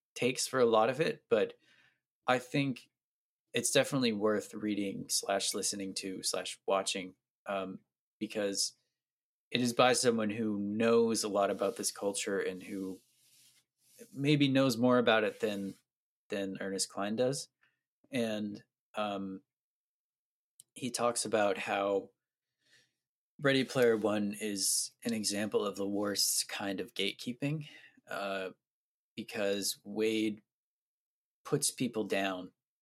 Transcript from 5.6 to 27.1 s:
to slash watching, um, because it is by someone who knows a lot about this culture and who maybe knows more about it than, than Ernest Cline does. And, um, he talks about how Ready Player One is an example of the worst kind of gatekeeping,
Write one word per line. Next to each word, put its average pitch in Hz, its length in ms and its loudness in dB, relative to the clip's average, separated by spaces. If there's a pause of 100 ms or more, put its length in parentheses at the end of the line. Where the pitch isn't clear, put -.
to 95 280 -8
slash - 440 -4
watching, 95 480 0 (320)
um, 95 320 -6 (420)
because 104 540 -2 (760)
it 123 120 2
is 120 100 2
by 127 220 6
someone 113 340 2
who 107 300 -2
knows 113 680 2
a 107 40 -2
lot 101 220 4
about 98 260 0
this 101 140 -4
culture 98 500 -2
and 92 220 -4
who 95 380 -8 (1120)
maybe 143 340 4
knows 135 280 4
more 123 220 6
about 113 260 6
it 98 160 -2
than, 101 340 -2 (540)
than 98 320 -4
Ernest 98 300 -4
Cline 104 260 -4
does. 127 320 0 (640)
And, 107 500 -4 (340)
um, 98 440 -4 (1300)
he 123 160 -8
talks 120 340 0
about 104 340 2
how 101 500 -2 (1300)
Ready 135 240 4
Player 120 320 4
One 104 440 0
is 101 520 -2 (120)
an 120 80 -2
example 104 540 -2
of 95 100 -4
the 98 120 -2
worst 101 600 0
kind 98 320 -6
of 92 140 -10
gatekeeping, 143 720 -4 (440)